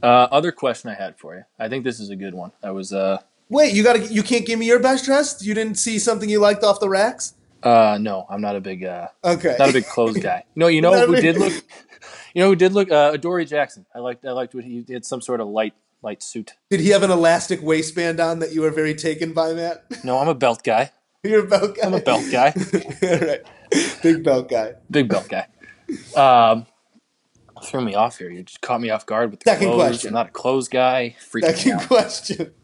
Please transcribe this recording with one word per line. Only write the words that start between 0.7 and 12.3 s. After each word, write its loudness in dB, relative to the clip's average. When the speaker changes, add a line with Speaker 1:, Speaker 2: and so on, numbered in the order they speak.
Speaker 1:
I -10
had -12
for -18
you. -20
I -8
think -6
this -6
is -12
a -12
good -12
one. -14
I -10
was, -10
uh, -2
Speaker 2:
Wait, 2
you 2
gotta, 4
you 0
can't -2
give -4
me -4
your 4
best 0
dressed? -2
You -2
didn't -4
see -4
something -2
you 2
liked 4
off 2
the 0
racks? -2
Speaker 1:
Uh, 6
no, -6
I'm -8
not -4
a -6
big, -10
uh, -10
Speaker 2:
Okay. 0
Speaker 1:
not 6
a 0
big 0
clothes 0
Speaker 2:
<laughs> -6
Speaker 1:
guy. -4
No, 4
you 4
know 6
Speaker 2:
Not 6
a 2
Speaker 1:
who 4
Speaker 2:
big 4
Speaker 1:
did 4
look, 0
<laughs> -18